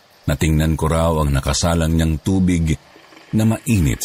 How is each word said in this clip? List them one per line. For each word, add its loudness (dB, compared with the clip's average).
na -2
tingnan 0
ko -2
raw 0
ang 0
nakasalang 0
niyang 0
tubig 0
na 2
mainit 0